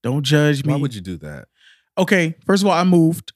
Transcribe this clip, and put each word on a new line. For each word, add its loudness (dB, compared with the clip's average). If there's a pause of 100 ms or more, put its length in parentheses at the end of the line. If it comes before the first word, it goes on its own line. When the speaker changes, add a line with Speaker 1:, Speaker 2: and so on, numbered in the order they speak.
Speaker 1:
Don't -4
judge 2
me. 0
Speaker 2:
Why 0
would -4
you -12
do -10
that? -16 (500)
Speaker 1:
Okay, 0 (100)
first 0
of 2
all, 2
I 0
moved. 2